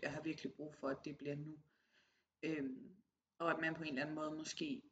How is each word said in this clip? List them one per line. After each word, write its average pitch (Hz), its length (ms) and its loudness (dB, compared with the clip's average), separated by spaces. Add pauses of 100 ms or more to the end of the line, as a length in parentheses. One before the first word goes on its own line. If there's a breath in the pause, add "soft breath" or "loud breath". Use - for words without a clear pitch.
jeg 156 80 0
har 147 100 -2
virkelig 156 320 0
brug 151 220 -6
for, 139 140 0
at 139 160 -2
det 143 120 -4
bliver 143 180 -2
nu." 151 220 -4 (840 soft breath)
Øhm, 139 520 -2 (440)
og 165 120 6
at 160 80 4
man 160 140 4
på 160 100 -2
en 156 60 -2
eller 131 120 2
anden 151 140 0
måde 156 160 0
måske 156 500 -2 (100)